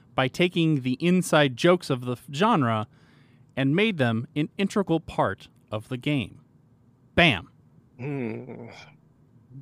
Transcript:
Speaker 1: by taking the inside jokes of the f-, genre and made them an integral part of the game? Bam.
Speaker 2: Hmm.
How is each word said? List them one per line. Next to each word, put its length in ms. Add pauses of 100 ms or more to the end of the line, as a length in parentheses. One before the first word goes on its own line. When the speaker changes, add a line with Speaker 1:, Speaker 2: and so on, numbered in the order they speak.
(140)
Speaker 1:
by 140
taking 540
the 180
inside 560
jokes 340
of 140
the 80
f-, 200
genre 540 (720)
and 180
made 240
them 280 (100)
an 120 (100)
integral 420
part 480 (220)
of 180
the 80
game? 440 (720)
Bam. 340 (500)
Speaker 2:
Hmm. 680 (960)